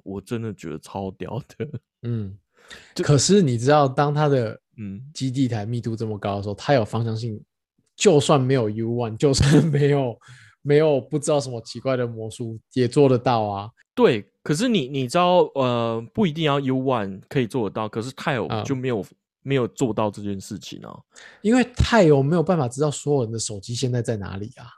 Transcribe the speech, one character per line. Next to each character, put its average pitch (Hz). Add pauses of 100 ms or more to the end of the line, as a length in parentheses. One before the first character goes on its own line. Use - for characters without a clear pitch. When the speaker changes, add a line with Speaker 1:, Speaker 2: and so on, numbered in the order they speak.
Speaker 1:
我 98
真 113
的 110
觉 82
得 78
超 98
屌 98 (160)
的。 127 (340)
Speaker 2:
嗯， 107 (560)
Speaker 1:
就 180
Speaker 2:
可 147
是 190
你 127
知 120
道， 147
当 143
他 151
的 123 (160)
Speaker 1:
嗯。 101 (140)
Speaker 2:
基 131
地 131
台 110
密 117
度 113
这 113
么 107
高 101
的 101
时 101
候， 101
他 -
有 117
方 113
向 113
性， 113 (540)
就 170
算 139
没 127
有 117
U 113
one， 117
就 139
算 139
没 143
有， 135 (440)
没 147
有 151
不 135
知 147
道 147
什 131
么 117
奇 -
怪 127
的 123
魔 110
术， 113 (140)
也 123
做 143
得 127
到 117
啊。 101 (240)
Speaker 1:
对， 143 (140)
可 -
是 202
你， 175
你 135
知 120
道， 180
呃， 117
不 220
一 151
定 165
要 143
U 131
one 107
可 143
以 123
做 104
得 -
到， 110
可 110
是 127
Tile 123
Speaker 2:
嗯。 110
Speaker 1:
就 139
没 127
有， 107 (360)
没 135
有 123
做 113
到 110
这 101
件 101
事 98
情 -
啊。 55 (420)
Speaker 2:
因 220
为 254 (140)
Tile 160
没 143
有 170
办 170
法 135
知 120
道 151
所 147
有 135
人 110
的 113
手 104
机 120
现 123
在 120
在 113
哪 95
里 107
啊。 123 (120)